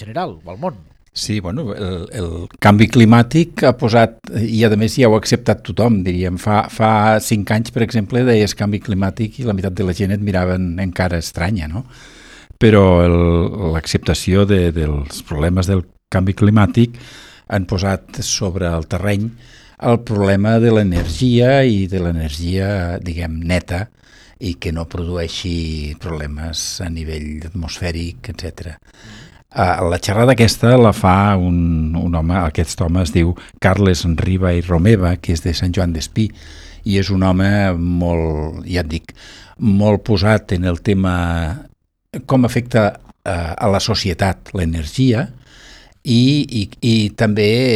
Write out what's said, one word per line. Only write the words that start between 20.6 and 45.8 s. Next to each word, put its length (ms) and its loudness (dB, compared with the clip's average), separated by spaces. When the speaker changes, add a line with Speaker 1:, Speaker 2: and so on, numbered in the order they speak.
Speaker 2:
de 80 4
l'energia 960 2
i 240 2
de 140 -2
l'energia, 1000 -4
diguem, 400 -8
neta 460 -4
i 240 -8
que 80 -6
no 160 -6
produeixi 1120 -6
problemes 800 -10
a 80 -8
nivell 560 -10
atmosfèric, 840 -10
etcètera. 420 -14
A 240 0
la 160 0
xerrada 380 2
aquesta 420 4
la 160 6
fa 460 2
un, 560 0
un 240 -2
home, 160 0
aquest 480 -2
home 180 0
es 140 -2
diu 160 4
Carles 400 2
Riba 340 0
i 80 0
Romeva, 560 2
que 160 -4
és 80 -4
de 160 -2
Sant 160 -2
Joan 220 -2
Despí, 320 -4
i 140 0
és 100 0
un 160 2
home 220 2
molt, 920 -2
ja 160 -2
et 80 -10
dic, 240 -10
molt 480 2
posat 480 0
en 140 -2
el 180 -2
tema 300 0
com 180 4
afecta, 440 0
eh, 80 -6
a 400 -2
la 100 0
societat 720 -2
l'energia 720 0